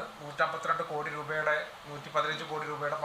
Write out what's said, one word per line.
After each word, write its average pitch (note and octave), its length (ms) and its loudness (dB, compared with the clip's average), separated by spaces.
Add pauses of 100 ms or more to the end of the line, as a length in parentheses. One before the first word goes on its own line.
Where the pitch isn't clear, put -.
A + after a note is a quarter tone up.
(220)
നൂറ്റമ്പത്തിരണ്ട് D#3+ 680 2
കോടി D3+ 240 0
രൂപയുടെ, D3+ 400 4 (320)
നൂറ്റിപ്പതിനഞ്ച് D3 640 0
കോടി D3+ 200 -2
രൂപയുടെ D3 340 0